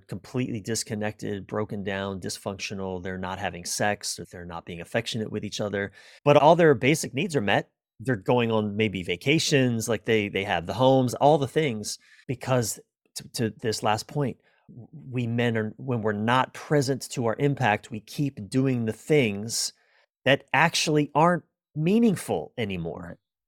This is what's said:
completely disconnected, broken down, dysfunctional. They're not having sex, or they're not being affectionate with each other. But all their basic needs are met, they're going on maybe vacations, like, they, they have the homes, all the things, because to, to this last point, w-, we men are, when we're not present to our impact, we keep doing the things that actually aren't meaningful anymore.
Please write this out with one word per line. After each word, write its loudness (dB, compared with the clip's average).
completely -6
disconnected, -6
broken -6
down, -6
dysfunctional. -8
They're -8
not -6
having -6
sex, -4
or -14
they're -16
not -12
being -12
affectionate -6
with -6
each -10
other. -4
But 8
all 8
their 6
basic 0
needs -4
are 2
met, 0
they're -2
going 2
on 0
maybe 0
vacations, 2
like, -2
they, 2
they -2
have 0
the -6
homes, 4
all 4
the -2
things, -4
because -2
to, -14
to -2
this -4
last 0
point, -4
w-, -20
we -4
men 0
are, -2
when -4
we're 0
not 2
present 0
to -4
our 0
impact, 0
we -8
keep -6
doing 0
the 0
things 0
that 4
actually 2
aren't 4
meaningful 0
anymore. -6